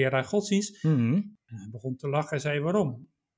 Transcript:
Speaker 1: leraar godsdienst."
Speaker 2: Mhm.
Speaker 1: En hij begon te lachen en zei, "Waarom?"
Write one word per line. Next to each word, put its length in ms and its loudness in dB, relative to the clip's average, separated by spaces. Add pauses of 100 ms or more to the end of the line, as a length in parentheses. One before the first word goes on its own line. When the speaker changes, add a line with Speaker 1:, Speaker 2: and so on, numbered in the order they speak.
Speaker 1:
leraar 220 2
godsdienst." 580 0
Speaker 2:
Mhm. 300 4 (320)
Speaker 1:
En 120 -14
hij 140 -14
begon 240 -8
te 120 -8
lachen 240 0
en 100 -2
zei, 180 -2
"Waarom?" 520 -2 (260)